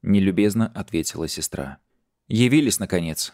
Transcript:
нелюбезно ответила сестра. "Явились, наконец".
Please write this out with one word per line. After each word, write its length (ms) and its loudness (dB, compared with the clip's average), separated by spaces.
нелюбезно 720 2
ответила 520 -6
сестра. 520 -8
"Явились, 500 2
наконец". 560 -4